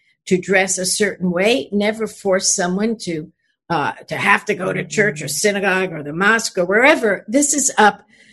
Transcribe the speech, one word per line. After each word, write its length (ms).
to 140
dress 380
a 80
certain 440
way, 400
never 360
force 480
someone 440
to, 340
uh, 240
to 80
have 300
to 80
go 180
to 120
church 380
or 60
synagogue 640
or 100
the 100
mosque 460
or 60
wherever. 640
This 260
is 220
up 280